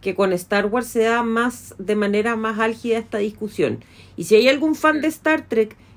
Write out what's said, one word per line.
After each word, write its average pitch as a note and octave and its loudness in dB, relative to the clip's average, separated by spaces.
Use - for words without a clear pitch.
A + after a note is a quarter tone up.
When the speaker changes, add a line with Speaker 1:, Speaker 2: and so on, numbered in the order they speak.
Speaker 1:
que F#3+ -4
con F#3+ 2
Star G3+ 0
Wars A#3+ -2
se A3+ 0
da A#3 2
más, A#3 -2
de G3 -4
manera G#3 0
más A3 -4
álgida A3+ -2
esta A3+ -6
discusión. G3+ -4
Y E3+ -10
si G#3 4
hay A3 8
algún D4 2
fan D#4 2
Speaker 2:
Mm. - -4
Speaker 1:
de D#4 -2
Star D#4 -2
Trek A3 -2